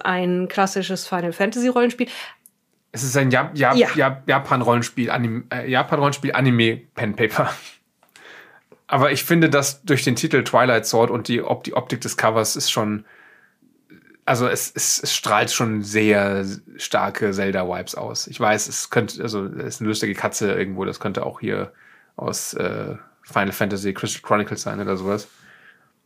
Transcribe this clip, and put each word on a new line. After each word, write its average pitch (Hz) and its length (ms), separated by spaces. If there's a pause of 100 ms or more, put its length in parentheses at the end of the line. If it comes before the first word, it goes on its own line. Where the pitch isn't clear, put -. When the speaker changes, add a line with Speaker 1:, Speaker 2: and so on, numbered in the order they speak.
Speaker 1:
ein 180 440
klassisches 190 580
Final 175 260
Fantasy-Rollenspiel. 240 760 (840)
Speaker 2:
Es 117 120
ist 131 120
ein 135 140
Jap-, 139 260
Jap-, 139 200
Speaker 1:
Ja. 220 180
Speaker 2:
Jap-, - 340
Japan-Rollenspiel, 123 840
Anim-, 117 420
äh, 127 180
Japan-Rollenspiel, 139 640
Anime, 120 460 (160)
Pen 107 200
Paper. 110 360 (1400)
Aber 139 240
ich 139 100
finde, 170 260
dass 139 360
durch 131 180
den 123 140
Titel 131 260
Twilight 117 440
Sword 117 240
und 120 180
die 120 140
Op-, - 200
die - 120
Optik - 260
des - 160
Covers 110 400
ist - 140
schon, 107 340 (1200)
also 123 240
es, - 260
es, - 260
es - 140
strahlt 110 380
schon 110 300
sehr 101 600 (320)
starke 101 540
Zelda-Vibes 95 640
aus. - 320
Ich - 140
weiß, 110 260
es - 240
könnte, 110 320
also 107 220
es - 320
ist - 40
eine 107 80
lustige 107 260
Katze 101 380
irgendwo, 92 320
das 98 140
könnte 101 260
auch - 140
hier 101 340 (440)
aus, - 380
äh, 101 420 (260)
Final 98 300
Fantasy 98 420
Crystal - 280
Chronicles 104 400
sein 104 180
oder 98 160
sowas. 98 320 (760)